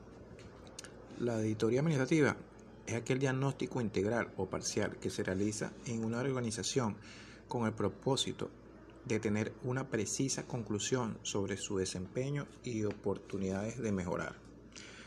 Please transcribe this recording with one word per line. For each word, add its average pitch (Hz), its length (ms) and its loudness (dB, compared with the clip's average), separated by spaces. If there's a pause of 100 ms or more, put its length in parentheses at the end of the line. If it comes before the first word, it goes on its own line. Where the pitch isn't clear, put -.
(1200)
La 120 200 2
auditoría 110 420 4
administrativa 143 560 6 (500)
es 107 80 -2
aquel 117 240 2
diagnóstico 131 600 2
integral 107 560 2
o 95 100 0
parcial - 520 0
que - 120 -2
se 104 140 -2
realiza 101 480 0 (120)
en 113 200 -2
una 113 160 0
organización 120 760 2 (520)
con 120 180 2
el 110 60 4
propósito - 760 0 (560)
de 117 140 2
tener 107 340 2 (120)
una 131 240 0
precisa 127 580 0
conclusión 110 760 0
sobre 98 340 0
su - 200 -2
desempeño 123 720 0 (160)
y 110 220 0
oportunidades 98 1000 -2
de 110 80 2
mejorar. 87 460 0 (720)